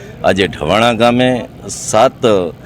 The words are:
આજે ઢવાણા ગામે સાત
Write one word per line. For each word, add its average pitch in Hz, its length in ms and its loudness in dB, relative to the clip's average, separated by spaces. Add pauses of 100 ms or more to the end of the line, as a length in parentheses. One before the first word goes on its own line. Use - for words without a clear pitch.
(240)
આજે 95 220 2
ઢવાણા 98 460 0
ગામે 120 560 0 (200)
સાત - 580 0 (400)